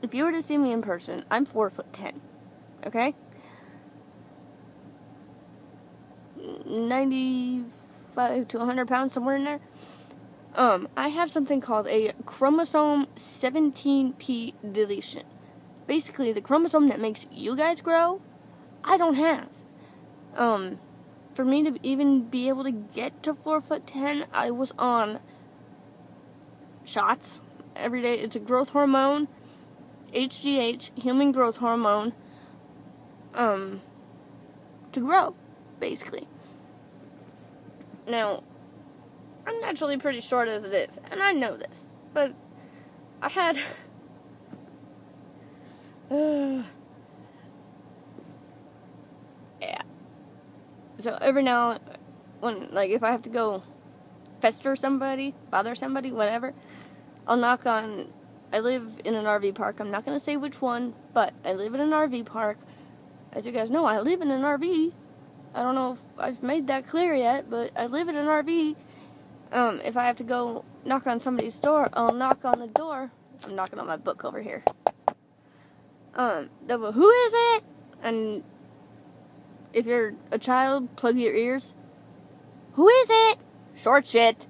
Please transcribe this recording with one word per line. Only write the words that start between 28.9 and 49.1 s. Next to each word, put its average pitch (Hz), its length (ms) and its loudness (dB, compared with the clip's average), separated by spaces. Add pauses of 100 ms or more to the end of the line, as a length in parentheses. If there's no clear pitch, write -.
H 262 300 -2
G 277 180 2
H, 233 340 -4
human 262 380 2
growth 247 240 2
hormone, 226 560 2 (1200)
um, 196 460 0 (1120)
to 262 80 -4
grow, 320 340 2 (460)
basically. - 480 -8 (1800)
Now, 220 360 -2 (1000)
I'm 453 160 -6
naturally 294 360 -4
pretty 262 240 -4
short 240 260 0
as 214 160 -4
it 196 100 -8
is, 185 240 -2 (140)
and 381 100 -6
I 392 120 4
know 240 240 0
this, - 360 -16 (220)
but 285 180 0 (880)
I - 80 -4
had, 339 280 0
<sighs> 269 40 -6 (2500)
uh, 285 540 0 (3000)